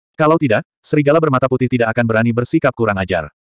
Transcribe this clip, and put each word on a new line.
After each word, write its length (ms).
Kalau 240
tidak, 260
serigala 400
bermata 260
putih 240
tidak 240
akan 100
berani 300
bersikap 400
kurang 240
ajar. 320